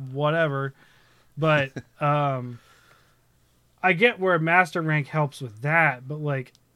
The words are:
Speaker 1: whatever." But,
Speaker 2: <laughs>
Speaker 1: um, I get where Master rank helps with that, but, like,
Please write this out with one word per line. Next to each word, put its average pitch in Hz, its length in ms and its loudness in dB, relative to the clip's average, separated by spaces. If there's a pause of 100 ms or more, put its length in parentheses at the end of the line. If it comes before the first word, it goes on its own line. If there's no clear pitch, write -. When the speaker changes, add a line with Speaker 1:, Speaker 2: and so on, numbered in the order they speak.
(120)
Speaker 1:
whatever." 143 600 0 (640)
But, 147 340 2 (160)
Speaker 2:
<laughs> - 140 -20
Speaker 1:
um, 139 560 -2 (1300)
I 185 100 4
get 214 260 2
where 185 200 2
Master 170 420 2
rank 151 260 0
helps 151 320 -2
with 110 220 -12
that, 143 460 0
but, 151 120 -8
like, 139 340 -4 (220)